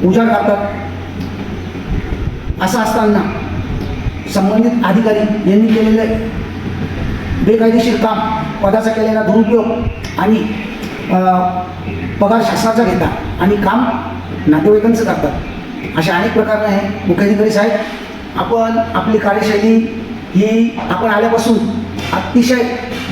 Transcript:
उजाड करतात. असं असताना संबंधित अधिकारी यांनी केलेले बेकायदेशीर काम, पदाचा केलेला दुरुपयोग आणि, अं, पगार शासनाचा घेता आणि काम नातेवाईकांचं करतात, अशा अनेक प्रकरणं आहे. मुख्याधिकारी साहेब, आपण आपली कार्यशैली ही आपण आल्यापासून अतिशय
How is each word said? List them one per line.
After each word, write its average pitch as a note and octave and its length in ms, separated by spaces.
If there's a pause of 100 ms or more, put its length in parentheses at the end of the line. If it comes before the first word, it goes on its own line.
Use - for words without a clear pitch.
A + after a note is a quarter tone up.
उजाड A3+ 200
करतात. G#3 300 (2000)
असं F#3+ 160
असताना G#3+ 400 (1160)
संबंधित G#3+ 360 (140)
अधिकारी G#3 680
यांनी G#3+ 160
केलेले A3 640 (1160)
बेकायदेशीर A3+ 480
काम, G#3+ 480 (220)
पदाचा A3 260
केलेला A3 320
दुरुपयोग A3 420 (540)
आणि, G#3+ 200 (720)
अं, F3+ 520 (580)
पगार G#3+ 220
शासनाचा A3 400
घेता F3+ 280 (300)
आणि G3+ 160
काम G3+ 280 (640)
नातेवाईकांचं G#3+ 580
करतात, - 280 (640)
अशा D#3+ 180
अनेक G#3 180
प्रकरणं G#3+ 320
आहे. G3 440
मुख्याधिकारी G3+ 420
साहेब, G#3 220 (640)
आपण A3+ 420 (160)
आपली A3 240
कार्यशैली G#3+ 840 (300)
ही A3 440 (120)
आपण A#3 200
आल्यापासून A3+ 480 (540)
अतिशय A#3+ 500 (500)